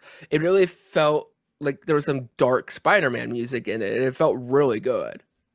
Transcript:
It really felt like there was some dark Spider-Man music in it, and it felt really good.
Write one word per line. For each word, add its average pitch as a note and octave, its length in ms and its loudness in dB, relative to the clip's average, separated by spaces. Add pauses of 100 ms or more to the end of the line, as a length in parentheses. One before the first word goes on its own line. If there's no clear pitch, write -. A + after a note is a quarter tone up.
(300)
It D3+ 120 0
really F#3 240 4
felt D3+ 640 -2 (300)
like C#3+ 260 -6
there D#3 100 2
was D3 80 -2
some C3+ 320 -4
dark - 340 2
Spider-Man B2 640 0
music A#2+ 360 -6
in A2 140 -4
it, G2+ 120 -2
and B2+ 100 0
it B2+ 120 -2
felt C3+ 220 2
really B2+ 420 2
good. F#2 420 -4 (320)